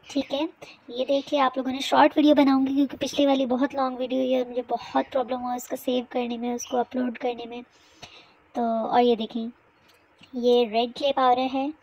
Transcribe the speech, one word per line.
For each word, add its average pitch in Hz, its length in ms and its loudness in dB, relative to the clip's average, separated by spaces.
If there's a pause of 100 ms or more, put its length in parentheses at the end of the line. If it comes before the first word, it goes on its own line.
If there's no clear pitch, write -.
ठीक - 280 -4
है, 285 80 -2 (480)
ये 247 160 -6
देख 277 260 0
लिया, 285 140 2
आप 254 120 -2
लोगों 254 140 -4
ने 269 100 -6
short - 360 4
video 294 180 6
बनाऊंगी 269 400 4
क्योंकि 277 220 0
पिछली 277 280 0
वाली 269 200 2
बहुत 254 300 0
long 254 240 -2
video 254 220 -2
है 254 180 0
और 247 100 -4
मुझे 247 200 -6
बहुत 262 420 -4
problem 254 280 -2
हुआ 247 160 -6
उसको 247 200 -8
save 247 360 -2
करने 240 260 -4
में, 240 160 -4
उसको 240 240 -6
upload 247 400 -2
करने 240 280 -4
में। 240 160 -14 (960)
तो 247 60 -2
और 226 400 2
ये 240 140 6
देखें, 226 360 -8 (840)
ये 240 360 4
red 233 220 0
clay 285 240 0
powder 254 380 2
है। 269 160 -2 (120)